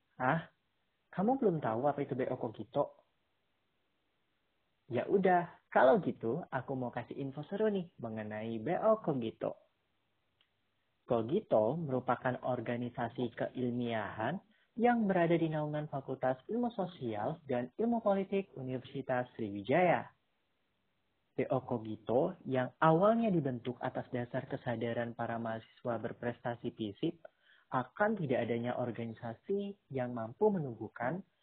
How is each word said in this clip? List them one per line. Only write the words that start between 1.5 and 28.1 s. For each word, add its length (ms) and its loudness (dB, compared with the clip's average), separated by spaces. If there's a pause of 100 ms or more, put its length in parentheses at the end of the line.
tahu 240 0
apa 160 0
itu 160 -4
B 160 0
O 80 -4
Kogito? 640 -4 (1800)
Ya 200 -2
udah, 360 6 (240)
kalau 320 8
gitu 480 -2
aku 240 -4
mau 160 -2
kasih 320 -8
info 320 -8
seru 160 2
nih 160 0 (160)
mengenai 640 -6
B 160 -2
O 240 4
Kogito. 560 -2 (1400)
Kogito 720 2
merupakan 720 -2
organisasi 880 -4
keilmiahan 1040 -2 (340)
yang 320 4
berada 320 4
di 80 2
naungan 400 -2
Fakultas 480 -2 (160)
Ilmu 240 0
Sosial 720 -4
dan 320 -2
Ilmu 240 0
Politik 560 0
Universitas 680 -4 (140)
Sriwijaya. 640 2 (1300)
B 200 0
O 80 0
Kogito 800 -2
yang 400 -2
awalnya 480 6
dibentuk 480 0
atas 320 -4
dasar 400 -4
kesadaran 640 -2
para 240 -4
mahasiswa 600 -6
berprestasi 760 -6
fisip 480 -4 (480)
akan 480 0